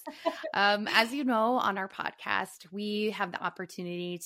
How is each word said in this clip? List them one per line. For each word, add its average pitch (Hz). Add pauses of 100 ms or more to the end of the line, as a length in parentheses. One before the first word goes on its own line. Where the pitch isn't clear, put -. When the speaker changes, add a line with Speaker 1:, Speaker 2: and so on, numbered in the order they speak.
Speaker 1:
<laughs> - (480)
Speaker 2:
Um, 208
as 226
you 285
know, 233
on 196
our 190
podcast, -
we 208
have 185
the -
opportunity 175